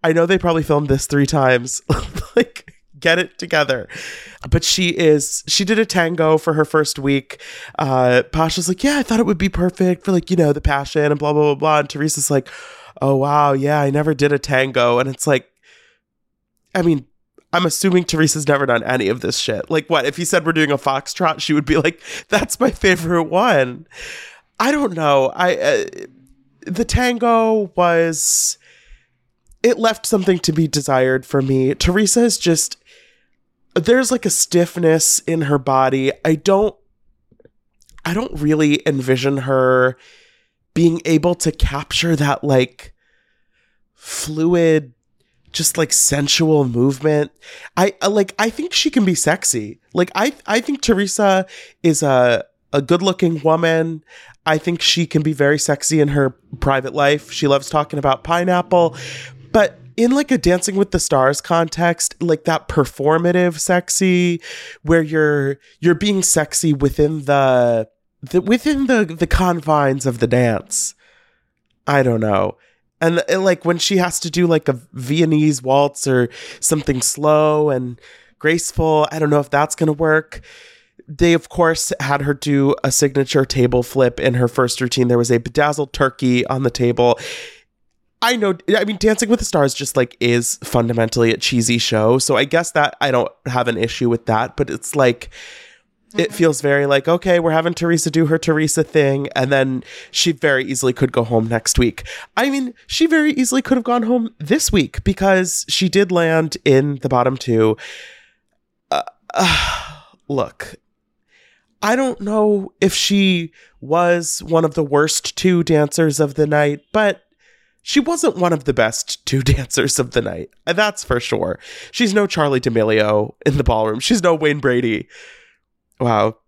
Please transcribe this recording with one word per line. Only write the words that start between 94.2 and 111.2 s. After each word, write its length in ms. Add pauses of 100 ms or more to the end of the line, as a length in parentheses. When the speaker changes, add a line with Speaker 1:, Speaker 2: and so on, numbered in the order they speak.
Speaker 1:
that, 300
but 140
it's 240
like, 360 (840)
it 140
Speaker 2:
Mm-hmm. 60
Speaker 1:
feels 260
very 260
like, 220
"Okay, 320
we're 120
having 220
Teresa 360
do 160
her 120
Teresa 460
thing." 500
And 160
then 320 (280)
she 200
very 320
easily 300
could 180
go 140
home 240
next 300
week. 260 (320)
I 140
mean, 240 (120)
she 200
very 260
easily 300
could 140
have 80
gone 200
home 340
this 320
week 340
because 640
she 200
did 240
land 540
in 300
the 120
bottom 300
two. 380 (1120)
Uh, 120 (320)
uh, 680 (100)
<sighs> 160
look, 480 (1080)